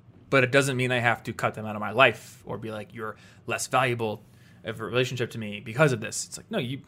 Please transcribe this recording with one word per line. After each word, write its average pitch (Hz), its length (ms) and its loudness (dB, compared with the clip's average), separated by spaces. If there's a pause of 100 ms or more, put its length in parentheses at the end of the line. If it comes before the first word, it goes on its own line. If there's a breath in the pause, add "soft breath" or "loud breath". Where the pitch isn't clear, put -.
(300)
But 135 140 6
it 123 80 0
doesn't 135 260 4
mean 127 140 0
I 127 80 2
have 113 240 2
to 117 100 -6
cut 113 220 -2
them 110 100 -8
out 107 100 -6
of 107 40 -6
my 104 120 -4
life 120 540 4
or - 120 -8
be 110 120 -8
like, 107 240 -10
"You're 110 220 -8 (300 loud breath)
less 110 220 -4
valuable 117 560 0 (420 loud breath)
of 110 160 -8
a - 20 -6
relationship 123 480 -2
to - 60 -12
me 104 240 -8
because 131 320 2
of 107 80 -4
this." - 240 -6
It's - 120 -16
like, - 140 -14
no, 226 60 -2
you 135 300 -4